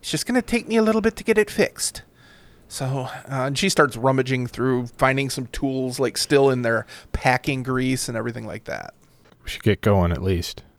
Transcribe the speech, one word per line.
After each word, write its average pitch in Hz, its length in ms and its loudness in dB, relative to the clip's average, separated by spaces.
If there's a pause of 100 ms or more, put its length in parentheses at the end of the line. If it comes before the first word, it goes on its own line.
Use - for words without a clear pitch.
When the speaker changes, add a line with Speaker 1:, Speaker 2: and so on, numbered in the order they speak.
Speaker 1:
It's - 100 -10
just - 160 -2
gonna 247 140 0
take - 260 -2
me 220 100 0
a 220 60 6
little 220 200 4
bit 220 140 2
to - 80 -14
get 220 120 2
it 208 140 2
fixed. - 500 -2 (680)
So, - 200 -8 (240)
uh, - 0 - (180)
and 135 300 -2
she 196 100 2
starts 143 300 2
rummaging 131 480 2
through, 123 400 0
finding 135 420 0
some 127 200 -6
tools, 131 520 -4
like, 127 160 0
still 139 320 4
in 127 140 2
their 113 240 0 (260)
packing 131 500 0
grease 127 460 -2
and 120 80 -6
everything 113 300 -6
like 107 180 -10
that. 50 300 -10 (500)
Speaker 2:
We - 60 -10
should - 140 -12
get 104 180 2
going, 95 300 4
at 85 100 -2
least. 90 400 -2 (160)